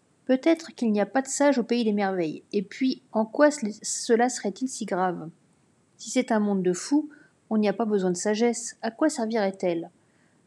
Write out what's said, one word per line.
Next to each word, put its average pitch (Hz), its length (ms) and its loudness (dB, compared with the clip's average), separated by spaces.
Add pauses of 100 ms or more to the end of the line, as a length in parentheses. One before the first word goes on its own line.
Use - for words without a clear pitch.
(240)
Peut-être 294 500 2
qu'il 226 180 0
n'y 208 80 2
a 196 60 2
pas 269 160 0
de 262 40 -16
sage 285 320 2
au 233 60 0
pays 240 200 0
des 214 80 2
merveilles. 190 500 -2 (100)
Et 202 100 0
puis, 262 400 -2 (100)
en 220 120 0
quoi 285 260 4
ce-, 214 320 -6
cela 240 460 2
serait-il 247 400 -6
si - 160 -10
grave ? 180 440 -2 (680)
Si - 140 -14
c'est 254 220 0
un 220 80 4
monde 202 220 0
de 180 100 2
fous, 294 360 -2 (420)
on 220 60 0
n'y 208 120 2
a 196 40 2
pas 226 140 -2
besoin 196 240 0
de 175 60 0
sagesse. 220 680 -2
À 226 80 -6
quoi 311 180 0
servirait-elle ? 196 840 -2 (560)